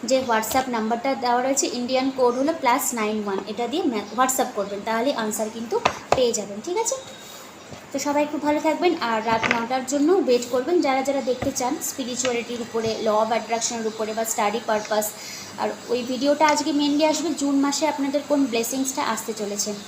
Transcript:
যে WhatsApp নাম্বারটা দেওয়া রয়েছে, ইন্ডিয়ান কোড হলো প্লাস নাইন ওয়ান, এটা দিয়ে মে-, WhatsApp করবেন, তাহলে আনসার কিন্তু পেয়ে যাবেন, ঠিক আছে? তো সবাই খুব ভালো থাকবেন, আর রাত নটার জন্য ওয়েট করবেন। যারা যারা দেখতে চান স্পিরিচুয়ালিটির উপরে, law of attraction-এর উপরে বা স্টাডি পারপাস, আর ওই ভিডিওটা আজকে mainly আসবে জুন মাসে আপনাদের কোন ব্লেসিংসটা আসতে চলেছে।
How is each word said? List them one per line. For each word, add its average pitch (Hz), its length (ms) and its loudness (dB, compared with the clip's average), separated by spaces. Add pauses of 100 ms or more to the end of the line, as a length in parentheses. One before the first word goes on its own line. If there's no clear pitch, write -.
যে 247 240 2
WhatsApp 233 420 2
নাম্বারটা 233 460 0
দেওয়া 240 260 2
রয়েছে, 269 260 0
ইন্ডিয়ান 254 500 0
কোড 240 180 4
হলো 277 240 2
প্লাস 262 340 2
নাইন 214 320 0
ওয়ান, 196 220 -2
এটা 226 200 -4
দিয়ে 285 160 -2
মে-, 214 340 -2
WhatsApp 262 380 2
করবেন, 202 300 -4
তাহলে 233 280 0
আনসার 214 400 -2
কিন্তু 226 260 -2 (360)
পেয়ে 247 160 4
যাবেন, 202 340 -6
ঠিক 359 120 -2
আছে? 453 180 0 (960)
তো - 80 -2
সবাই 294 320 2
খুব 302 100 -4
ভালো 294 180 2
থাকবেন, 320 420 2
আর 226 240 0
রাত 226 160 2 (140)
নটার 240 300 -2
জন্য 285 260 4
ওয়েট 254 300 4 (100)
করবেন। 294 300 2
যারা 269 200 2
যারা 269 200 0
দেখতে 247 340 -2
চান 262 260 -2
স্পিরিচুয়ালিটির 240 800 -4
উপরে, 220 420 -2
law 220 220 4
of 226 140 2
attraction-এর 226 480 -2
উপরে 214 260 -4
বা 220 120 -2
স্টাডি 220 400 0
পারপাস, 214 460 0 (460)
আর 220 120 -2 (180)
ওই 240 200 0
ভিডিওটা 285 400 4
আজকে 294 240 2
mainly 294 380 4
আসবে 302 280 0
জুন 277 180 0
মাসে 285 320 2
আপনাদের 285 400 0
কোন 285 180 4
ব্লেসিংসটা 262 580 -2
আসতে 220 300 -4
চলেছে। 208 400 -4 (140)